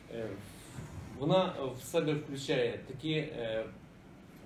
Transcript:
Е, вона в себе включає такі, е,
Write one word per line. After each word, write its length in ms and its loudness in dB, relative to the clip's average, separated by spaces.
Е, 140 -2
вона 360 6
в 40 -10
себе 320 4
включає 720 2
такі, 260 -4
е, 520 0